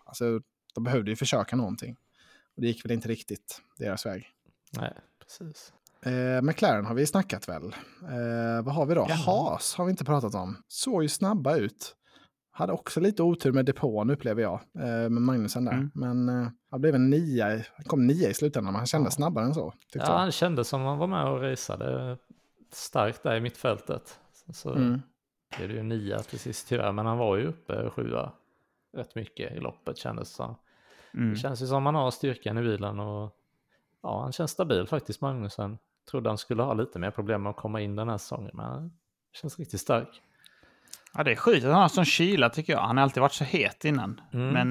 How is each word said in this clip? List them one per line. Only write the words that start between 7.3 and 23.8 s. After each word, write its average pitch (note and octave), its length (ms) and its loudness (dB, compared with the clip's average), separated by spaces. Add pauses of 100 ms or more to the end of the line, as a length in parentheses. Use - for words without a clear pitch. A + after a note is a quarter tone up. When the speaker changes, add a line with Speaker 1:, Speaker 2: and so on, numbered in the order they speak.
Speaker 1:
väl. D#2+ 160 -8 (380)
Eh, A#2 640 -2
vad C#3 100 -2
har D3+ 120 2
vi E3 80 2
då? D3 140 4
Speaker 2:
Ja. D#3+ 60 2
Speaker 1:
Haas E3 600 0
har F3+ 100 -2
vi F3+ 60 2
inte F#3 140 -2
pratat B2 300 2
om. F#2 220 -6 (120)
Såg G3+ 340 0
ju D3+ 60 2
snabba E3 480 2
ut. - 400 -2 (580)
Hade F#3 180 -2
också - 280 -2
lite G3 220 4
otur E3 300 4
med C3 140 4
depån, A#2 440 2
upplever A#2 320 0
jag, F#2 120 0 (240)
eh, C3 60 -4
med A#2 280 0
Magnussen A#2+ 520 2
där. B2 80 0
Speaker 3:
Mm. C#3 220 0
Speaker 1:
Men, B2 340 0
eh, B2 200 0 (220)
han C3+ 100 -4
blev D3+ 140 4
en C3 160 6
nia C3 440 2
i, A2+ 100 -4 (220)
kom C3 200 4
nia D3 240 6
i G3+ 40 -2
slutändan, B2+ 380 -2
men G2 60 -2
han A#2+ 80 -2
kände D3+ 200 2
Speaker 2:
Ja. - 40 0
Speaker 1:
snabbare C#3 340 0
än C#3 100 2
så, G#2 160 -4 (100)
tyckte - 180 -10
Speaker 2:
Ja, D#3 140 2
Speaker 1:
jag. E3+ 60 4
Speaker 2:
han F#3 140 2
kände E3 320 2
som C3+ 180 -2
han C#3 160 -2
var E3 80 0
med F3+ 180 0
och C3+ 180 0
raceade C3 760 -4 (560)
starkt - 500 -2
där A#2 140 0
i A2+ 40 0
mittfältet. - 800 -4 (280)